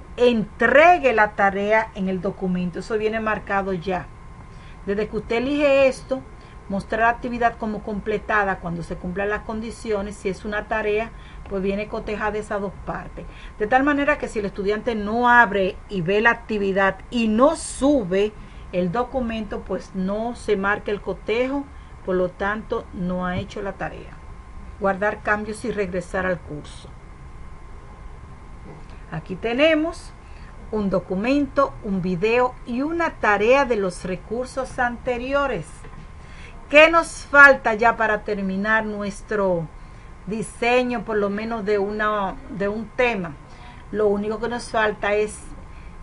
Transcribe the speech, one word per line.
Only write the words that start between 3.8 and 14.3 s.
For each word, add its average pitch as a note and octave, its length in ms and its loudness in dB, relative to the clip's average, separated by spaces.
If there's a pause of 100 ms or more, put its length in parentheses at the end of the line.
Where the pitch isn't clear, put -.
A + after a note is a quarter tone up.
Desde G3+ 220 0
que A3+ 120 -8
usted A3+ 180 -2
elige C#4 500 6
esto, C4 340 0 (480)
mostrar G3 340 -2
la A#3 80 6
actividad A#3 460 0
como G#3+ 280 -6
completada G3+ 760 0
cuando E3+ 240 -6
se F3 140 -8
cumplan F#3 320 -4
las G#3 140 -2
condiciones. G#3+ 760 -4
Si - 120 -6
es F#3 160 -4
una G#3 220 -4
tarea, G#3+ 460 0 (360)
pues G3 140 -2
viene G3 240 0
cotejada G#3 500 -4
esas G#3 240 -4
dos G3 120 -4 (120)
partes. E3+ 400 -8 (360)
De G#3 80 0
tal C4 160 6
manera C#4+ 340 2
que B3 80 -4
si A3 140 -4